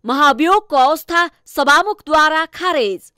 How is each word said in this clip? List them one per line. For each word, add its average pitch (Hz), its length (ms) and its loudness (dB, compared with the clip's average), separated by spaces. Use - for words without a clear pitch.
महाअभियोगको 294 720 0
अवस्था 330 500 0
सभामुखद्वारा 311 960 0
खारेज। 262 640 -4